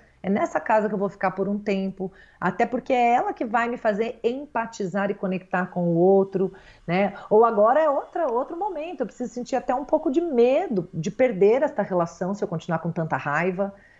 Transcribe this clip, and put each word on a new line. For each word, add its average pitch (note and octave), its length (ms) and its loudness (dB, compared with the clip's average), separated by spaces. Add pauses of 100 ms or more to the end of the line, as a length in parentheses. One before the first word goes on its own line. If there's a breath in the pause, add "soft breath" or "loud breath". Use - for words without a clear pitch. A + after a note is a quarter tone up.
(220 soft breath)
É - 60 -4
nessa D#4+ 320 0
casa A3 260 2
que G#3 80 -2
eu G3+ 40 -2
vou G3 100 0
ficar F#3+ 220 -2
por F#3+ 180 -4
um G3+ 100 -2
tempo, F#3+ 540 -4 (260 soft breath)
até F#3+ 280 0
porque B3+ 260 -4
é A#3+ 220 4
ela G4 180 0
que - 100 -8
vai A#3 280 -2
me B3 80 -6
fazer A3 440 -2
empatizar A3+ 880 -4
e G3 40 -2
conectar F#3 540 -4
com F3+ 120 -6
o E3+ 160 0
outro, F#3+ 560 4 (340 soft breath)
né? F#3+ 280 0 (160 loud breath)
Ou G#3+ 120 6
agora A#3 380 4
é D#4+ 80 2
outra, D4+ 420 -2
outro B3 240 -4
momento, E4+ 460 -8
eu A#3+ 60 -2
preciso A#3+ 260 -10
sentir B3 240 -6
até B3 180 -2
um C#4 120 -4
pouco D#4 240 0
de C#4 100 2
medo C4 720 2
de D#3 180 -4
perder A3+ 520 4
esta - 200 -2
relação F3+ 520 -2
se G3+ 100 -4
eu F#3+ 40 -6
continuar E3 320 -4
com E3 120 -4
tanta D#3 240 -2
raiva, F3 560 -2 (280 soft breath)